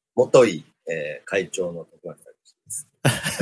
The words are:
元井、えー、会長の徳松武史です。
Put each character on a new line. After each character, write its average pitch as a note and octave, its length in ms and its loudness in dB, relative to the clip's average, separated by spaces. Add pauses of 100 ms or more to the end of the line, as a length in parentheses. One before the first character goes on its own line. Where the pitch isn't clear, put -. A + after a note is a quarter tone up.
(160)
元 B2 280 6
井、 F2 200 -2 (260)
え D2+ 340 -8
ー、 - 0 -
会 F#2+ 240 -4
長 F2+ 220 -6
の E2 140 -12
徳 - 240 -18
松 D#2 100 -16
武 - 60 -20 (180)
史 - 120 -20 (100)
で - 80 -20
す。 - 160 -12 (540)